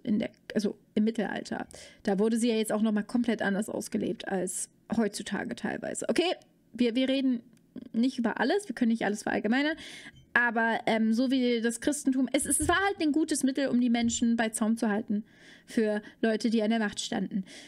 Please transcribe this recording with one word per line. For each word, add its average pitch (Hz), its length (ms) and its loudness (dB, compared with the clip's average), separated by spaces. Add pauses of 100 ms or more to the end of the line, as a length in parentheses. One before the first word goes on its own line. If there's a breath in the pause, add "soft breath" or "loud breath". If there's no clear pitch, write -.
in 208 160 0
der, - 120 -4 (220)
also 202 240 -2 (180)
im 214 100 4
Mittelalter, - 600 -4 (380 loud breath)
da 196 160 2
wurde 220 160 2
sie 240 140 2
ja 220 60 2
jetzt 220 180 0
auch 214 80 0
nochmal 208 240 2
komplett 233 360 0
anders 196 280 0
ausgelebt - 580 -4
als 185 420 -4 (280)
heutzutage 208 580 -2
teilweise. - 540 -6
Okay, 339 240 2 (400)
wir, 233 200 0
wir 262 140 0
reden 262 340 2 (520)
nicht 233 260 0
über 233 180 0
alles, 349 300 0
wir 240 80 -6
können 226 160 2
nicht 226 140 0
alles 208 180 -2
verallgemeinern, 269 540 0 (560 loud breath)
aber, 226 540 2
ähm, 220 260 2
so 247 180 2
wie 240 300 2
das 233 180 -2
Christentum, 269 540 0
es, 302 120 2
es 302 220 -2
war 349 180 4
halt 403 160 -2
ein 302 120 2
gutes 311 300 0
Mittel, 269 260 2
um 240 100 2
die 247 100 4
Menschen 233 460 2
bei 226 140 2
Zaum 220 260 0
zu 226 140 0
halten 208 340 -2 (420 loud breath)
für 214 360 0 (200 loud breath)
Leute, 226 280 2
die 220 120 4
an 208 100 2
der 226 80 2
Macht 208 200 -2
standen. 190 460 -4 (220 loud breath)